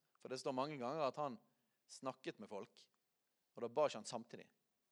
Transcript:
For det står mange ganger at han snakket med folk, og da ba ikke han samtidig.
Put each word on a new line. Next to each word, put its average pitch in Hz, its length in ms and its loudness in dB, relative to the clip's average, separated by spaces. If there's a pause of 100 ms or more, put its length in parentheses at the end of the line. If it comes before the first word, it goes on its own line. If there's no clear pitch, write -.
(200)
For - 100 -12
det 127 80 -2
står 135 160 0
mange 143 240 0
ganger 135 300 2
at 127 100 0
han 139 220 0 (500)
snakket - 480 -4
med 104 140 -10
folk, - 320 -8 (720)
og 113 80 -2
da 117 80 -2
ba 139 160 6
ikke 123 100 0
han 104 80 -8
samtidig. 117 400 -6 (460)